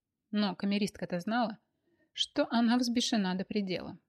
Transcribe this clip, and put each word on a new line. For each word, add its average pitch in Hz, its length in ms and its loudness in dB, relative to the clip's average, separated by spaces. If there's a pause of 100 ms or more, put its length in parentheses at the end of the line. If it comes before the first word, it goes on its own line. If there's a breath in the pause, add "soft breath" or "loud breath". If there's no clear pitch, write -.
(300)
но 208 240 0
камеристка-то 202 640 -2
знала, 220 380 -2 (540)
что - 380 -2
она 233 260 4
взбешена 233 580 2
до 185 120 -4
предела. 185 520 -4 (100)